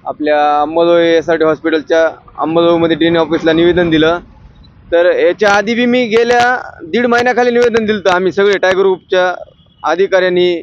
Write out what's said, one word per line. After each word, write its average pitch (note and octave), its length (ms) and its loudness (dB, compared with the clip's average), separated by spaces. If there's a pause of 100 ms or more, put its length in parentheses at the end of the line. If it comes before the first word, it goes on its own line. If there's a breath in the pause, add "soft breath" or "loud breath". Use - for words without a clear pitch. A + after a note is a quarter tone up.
आपल्या D3+ 320 -2 (240)
अंबाजोगाई E3+ 460 2
एसआरटी E3 360 0
हॉस्पिटलच्या D#3+ 600 0 (340)
अंबाजोगाईमध्ये E3 600 0
डीन E3+ 200 0
ऑफिसला D#3+ 360 -2
निवेदन E3+ 360 2
दिलं. D#3+ 300 0 (720)
तर E3+ 240 2
याच्या F3 340 0
आधी G#3 260 0
बी B3 100 0
मी B3 200 0
गेल्या A#3+ 500 0 (360)
दीड A#3+ 140 0
महिन्याखाली B3 460 0
निवेदन A#3 340 0
दिलतं G3+ 240 -2
आम्ही F3+ 220 0
सगळे G3 260 0
टायगर F#3 220 0
ग्रुपच्या F#3 540 0 (500)
अधिकाऱ्यांनी F3+ 640 0 (160)